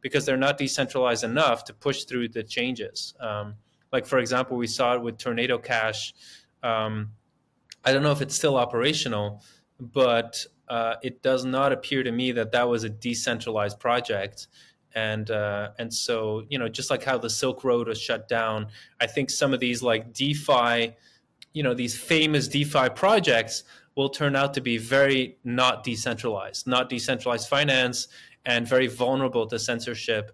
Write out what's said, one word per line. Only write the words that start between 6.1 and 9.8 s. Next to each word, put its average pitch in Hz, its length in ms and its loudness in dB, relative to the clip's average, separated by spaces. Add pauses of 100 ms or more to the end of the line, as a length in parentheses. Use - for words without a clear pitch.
Um, 110 500 -2 (720)
I 135 80 4
don't 139 100 4
know 147 100 4
if 143 100 0
it's - 120 -6
still 143 220 2
operational, 120 880 0 (340)
but, 117 680 2 (220)